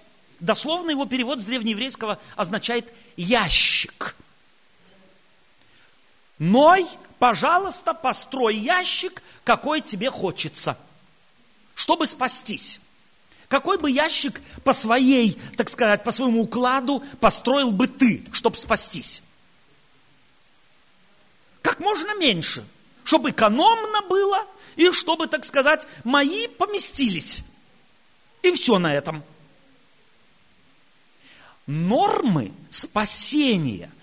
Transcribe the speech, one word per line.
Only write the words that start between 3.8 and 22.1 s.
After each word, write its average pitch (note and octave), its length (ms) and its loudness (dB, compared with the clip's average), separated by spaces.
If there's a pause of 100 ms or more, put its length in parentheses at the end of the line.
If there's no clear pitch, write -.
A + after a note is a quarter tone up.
"Ной, D4 480 6 (320)
пожалуйста, D4+ 760 2
построй B3+ 600 -2
ящик, F4+ 680 -2 (220)
какой C#4+ 380 0
тебе A3 280 -4
хочется, - 680 -6 (960)
чтобы E4 320 0
спастись". - 720 -6 (680)
Какой C#4 280 0
бы D4+ 140 -2
ящик D4 500 -2 (220)
по C4 100 2
своей, B3 600 4 (240)
так - 120 -2
сказать, G#3 340 2
по A#3 60 -4
своему A3+ 320 0
укладу B3 600 0 (160)
построил B3 500 2
бы G#3+ 180 2
ты, - 440 2
чтобы - 260 -2
спастись? - 640 -4 (2500)
Как - 180 -2
можно G4+ 380 -4